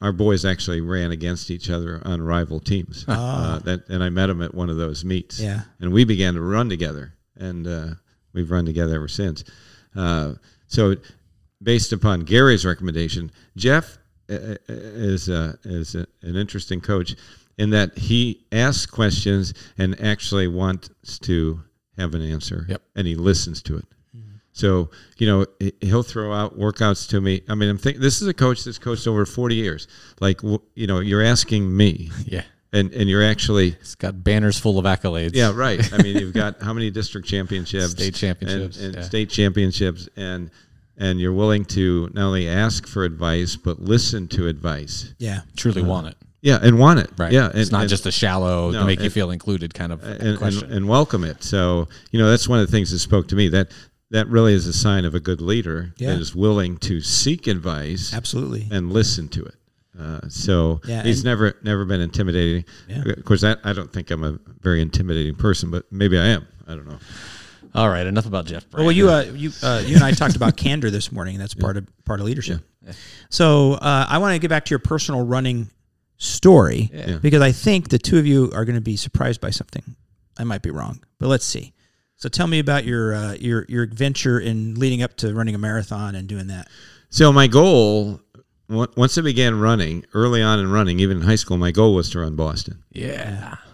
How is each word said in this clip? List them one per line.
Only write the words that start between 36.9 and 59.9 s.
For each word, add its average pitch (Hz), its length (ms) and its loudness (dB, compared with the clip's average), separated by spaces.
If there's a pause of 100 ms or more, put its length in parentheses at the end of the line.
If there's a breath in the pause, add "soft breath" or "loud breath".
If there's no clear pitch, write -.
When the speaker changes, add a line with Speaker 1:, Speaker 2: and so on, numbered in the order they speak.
Speaker 1:
district 98 380 -8
championships 95 640 -4
Speaker 3:
State 92 220 -4
championships, 95 640 -4
Speaker 1:
and, 98 80 -10
and 95 100 -10
Speaker 3:
yeah. 87 60 -10
Speaker 1:
state 104 280 -4
championships, 92 840 0
and, 92 340 -8 (460 soft breath)
and 92 240 -2
you're 92 120 0
willing 104 340 2
to 90 480 0
not 101 120 -2
only 92 220 -2
ask 95 400 -2
for 95 160 -4
advice, 85 500 -2
but - 260 -6
listen 110 480 0
to 87 200 -2
advice. 73 720 -8
Speaker 2:
Yeah. 98 240 -6 (140)
Speaker 3:
Truly 95 260 0
Speaker 1:
Uh, 92 40 2
Speaker 3:
want 90 220 -2
it. - 80 -16 (260)
Speaker 1:
Yeah, 143 180 4
and 117 200 8
want 151 180 8
it. - 180 -2
Speaker 3:
Right. 87 140 -2
Speaker 1:
Yeah, 127 240 6
Speaker 3:
It's 107 140 2
Speaker 1:
and, - 40 -6
Speaker 3:
not 101 100 2
Speaker 1:
and 104 80 0
Speaker 3:
just 98 160 -2
a 92 60 -4
shallow, 90 600 0
Speaker 1:
no, 107 120 0
Speaker 3:
make 95 140 2
you 98 60 -4
Speaker 1:
and 101 100 -4
Speaker 3:
feel 95 160 0
included 87 420 -6
kind 85 200 -8
of 82 100 -10
Speaker 1:
and, 104 180 -12
and, 107 180 0
Speaker 3:
question. 101 340 -2
Speaker 1:
and 98 160 0
welcome 120 340 2
it. 80 220 -6
So, 90 420 0 (240 loud breath)
you 113 80 0
know, 110 100 6
that's 117 200 4
one 120 100 4
of 104 80 4
the 82 60 -4
things 98 180 2
that 87 80 -2
spoke 92 300 2
to 95 80 -2
me. 101 140 4
That, 92 200 2 (400 loud breath)
that 110 160 0
really 113 260 6
is 90 140 2
a 87 60 -4
sign 98 320 2
of 80 100 -2
a 85 60 -2
good 82 200 -4
leader 87 560 -4
Speaker 2:
Yeah. 123 140 -4
Speaker 1:
that 92 100 0
is 73 140 -8
willing 95 440 2
to 87 220 -4
seek - 460 0
advice 87 640 -4
Speaker 2:
Absolutely. 117 600 -6
Speaker 1:
and 90 200 -2
listen 95 360 0
to - 160 -8
it. - 100 -18 (440)